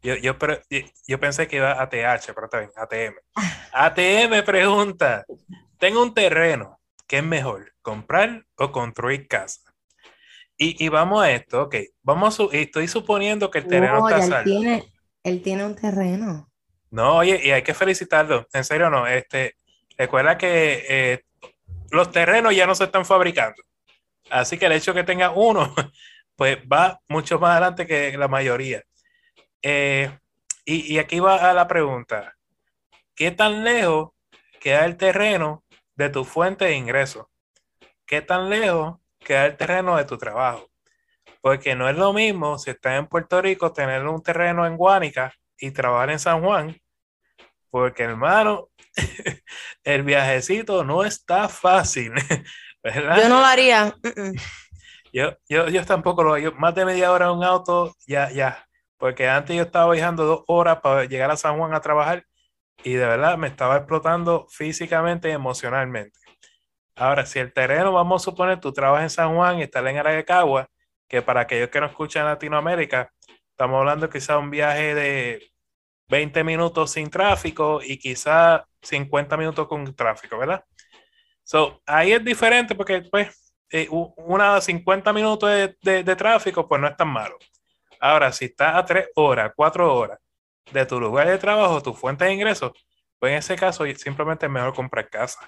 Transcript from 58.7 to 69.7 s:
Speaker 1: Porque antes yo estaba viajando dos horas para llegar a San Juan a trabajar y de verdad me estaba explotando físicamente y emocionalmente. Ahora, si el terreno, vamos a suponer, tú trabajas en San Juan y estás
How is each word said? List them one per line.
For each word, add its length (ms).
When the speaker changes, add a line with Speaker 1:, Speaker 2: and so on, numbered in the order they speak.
Speaker 1:
Porque 320
antes 260
yo 100
estaba 280
viajando 320
dos 220
horas 340
para 240
llegar 260
a 60
San 220
Juan 160
a 60
trabajar 440
y 120
de 120
verdad 300
me 120
estaba 280
explotando 720
físicamente 800
y 40
emocionalmente. 840
Ahora, 320
si 120
el 140
terreno, 400
vamos 300
a 20
suponer, 340
tú 140
trabajas 320
en 60
San 240
Juan 240
y 40
estás 220